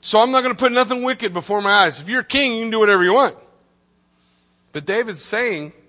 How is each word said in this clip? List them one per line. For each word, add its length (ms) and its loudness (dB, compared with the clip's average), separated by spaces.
So 200 2
I'm 100 4
not 120 2
gonna 120 -2
put 180 0
nothing 300 0
wicked 320 -4
before 260 -4
my 120 0
eyes. 180 0
If 80 -16
you're 120 -2
a 40 -6
king, 300 0
you 80 -6
can 80 -6
do 80 -2
whatever 240 4
you 100 2
want. 240 4
But 140 -10
David's 360 -4
saying 500 -4